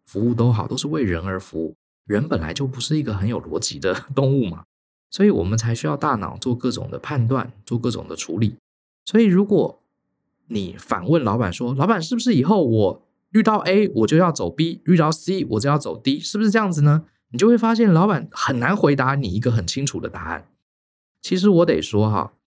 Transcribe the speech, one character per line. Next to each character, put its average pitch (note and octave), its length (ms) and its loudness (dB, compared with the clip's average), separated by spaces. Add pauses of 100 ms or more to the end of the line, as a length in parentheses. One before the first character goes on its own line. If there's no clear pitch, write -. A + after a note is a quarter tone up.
服 G#2 200 -4
务 A#2+ 60 2
都 A#2 180 2
好， G#2+ 160 0
都 - 80 -8
是 C3 140 -4
为 D3+ 140 -4
人 E2+ 200 -2
而 F#2 160 -6
服 E2 240 -8
务。 D#2+ 120 -8 (320)
人 G#2 200 0
本 C3+ 140 -2
来 D#2 140 -6
就 C#3 120 -4
不 B2+ 140 -8
是 D#3 160 -2
一 D3+ 60 0
个 A#2+ 100 -6
很 G2 160 -2
有 G#2+ 140 -4
逻 D#2 160 -6
辑 - 200 -6
的 F2+ 140 -2 (120)
<laughs> C3+ 120 -12
动 C3+ 160 2
物 C3 140 2
嘛， E2+ 180 -8 (460)
所 G3+ 160 2
以 - 20 6
我 A2+ 160 2
们 G#2+ 140 0
才 A#2 160 -2
需 D#3 120 -4
要 D3 120 -2
大 D3 160 -2
脑 E2+ 240 -6
做 B2 160 -2
各 B2 160 -4
种 - 200 -8
的 B2+ 80 -10
判 B2 300 -2
断， B2+ 240 -2 (140)
做 A#2 120 -4
各 B2 120 -2
种 F2+ 180 -8
的 E2 80 -12
处 E2 220 -6
理。 G#2+ 180 -2 (480)
所 A3 160 2
以 A#3 40 6
如 F#3+ 200 4
果 F#3+ 380 0 (640)
你 F#2+ 320 -6
反 F#2 280 -6
问 D#3 160 2
老 G#2+ 140 0
板 G#2 160 -2
说 B2 240 -6
，“老 C#3 100 0
板， G#3 140 0
是 D#3+ 140 -6
不 A3+ 40 -2
是 A#3+ 140 0
以 C#3 100 4
后 F3+ 240 2
我 G#2+ 400 0 (260)
遇 G#3+ 100 4
到 G#3+ 160 2
A G3 280 2 (100)
我 - 100 4
就 D#3 100 2
要 E3+ 160 4
走 - 160 -6
B， E3 380 -4
遇 F3+ 100 6
到 D#3 160 4
C F#3 380 -4
我 G#2+ 100 0
就 C3 80 -2
要 D3 80 4
走 F#2+ 220 -6
D， C3+ 200 -2
是 F3+ 200 -6
不 A3 60 2
是 G#3+ 60 4
这 A3 80 2
样 G3+ 140 0
子 D3+ 80 -2
呢？” D3 240 4 (300)
你 A#2+ 40 -6
就 G#3 100 6
会 A#3+ 80 8
发 A3+ 180 2
现 A3 160 4
老 E3+ 160 6
板 E3+ 240 -2
很 - 280 -4
难 D3 180 0
回 D3 180 4
答 C3+ 200 0
你 C#3 120 -2
一 F#2+ 140 -2
个 B2+ 100 0
很 A2 160 0
清 C#3 200 -4
楚 - 120 -8
的 - 80 -8
答 F2+ 180 -12
案。 E2 240 -10 (720)
其 - 120 -4
实 F#3 140 4
我 F3 160 6
得 B2 160 2
说 G#2+ 300 0
哈， G2 240 -4 (260)